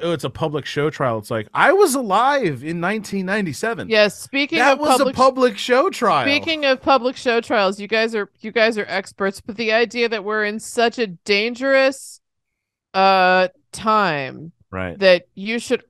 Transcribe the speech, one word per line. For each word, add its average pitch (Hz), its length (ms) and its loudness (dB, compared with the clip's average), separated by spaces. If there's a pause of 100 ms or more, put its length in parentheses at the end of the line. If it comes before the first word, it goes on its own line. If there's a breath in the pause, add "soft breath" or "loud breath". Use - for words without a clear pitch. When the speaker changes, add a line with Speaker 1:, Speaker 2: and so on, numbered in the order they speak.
Speaker 1:
"Oh, 170 100 -2
it's 147 120 -4
a 139 60 -2
public 151 360 -6
show 147 240 -2
trial." 127 260 -2
It's 104 140 -10
like, 110 240 -6
I 208 180 4
was 381 220 4
alive 226 680 0
in 170 180 -6
nineteen 196 440 -4
ninety-seven. 190 640 -4
Speaker 2:
Yes, 214 320 2
speaking 277 380 -4
Speaker 1:
That 277 160 6
Speaker 2:
of 269 60 -6
Speaker 1:
was 294 80 -2 (100)
Speaker 2:
public 262 160 0
Speaker 1:
a - 20 -12
public 254 400 2
show 262 320 2
trial. 175 380 0
Speaker 2:
Speaking 294 400 -2
of 262 160 0
public 262 340 2
show 233 240 0
trials, 202 400 0
you 202 80 -10
guys 226 260 0
are, 202 140 -4 (120)
you 214 120 -12
guys 220 240 2
are 208 120 -4
experts, 196 520 -6
but - 160 -14
the 220 160 -4
idea 233 380 0
that 214 120 -4
we're 214 220 -2
in 214 160 -6
such 233 380 -2
a 233 80 0
dangerous, 247 1120 -2 (720)
uh, 185 560 4 (240)
time 160 800 -2 (180)
Speaker 1:
Right. 92 280 -6
Speaker 2:
that 185 360 4
you 220 240 -6
should 233 320 -4